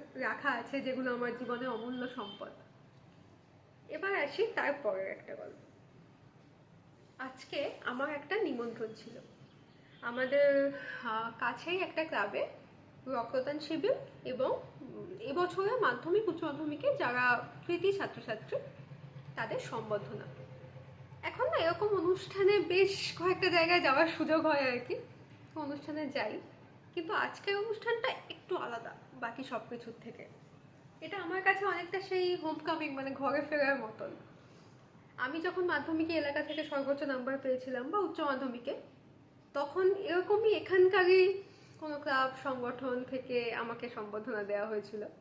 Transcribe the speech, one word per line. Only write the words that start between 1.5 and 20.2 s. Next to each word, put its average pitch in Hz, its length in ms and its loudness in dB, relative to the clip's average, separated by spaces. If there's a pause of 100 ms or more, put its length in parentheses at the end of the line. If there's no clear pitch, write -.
অমূল্য 247 420 -4
সম্পদ। - 440 -10 (1400)
এবার 349 360 0
আসি 370 300 2
তারপরের 214 540 0
একটা - 260 -10
গল্প। - 280 -12 (1600)
আজকে 277 520 -6 (140)
আমার 277 300 -2
একটা 370 280 -2
নিমন্ত্রণ 233 540 -2
ছিল - 220 -16 (840)
আমাদের, 277 720 4 (320)
আহ, 226 340 -4
কাছেই 339 420 -2
একটা 320 240 0
ক্লাবে 226 420 0 (600)
রক্তদান 254 520 -2
শিবির, 320 340 2 (320)
এবং, 254 380 0 (180)
উম, - 400 -12
এবছরে 359 600 0
মাধ্যমিক, 349 480 4
উচ্চ 330 140 -2
মাধ্যমিকে 302 540 0
যারা 247 520 2 (180)
কৃতী 349 260 2
ছাত্রছাত্রী, 240 680 -6 (760)
তাদের 226 220 -2
সম্বর্ধনা। 214 640 -4 (1000)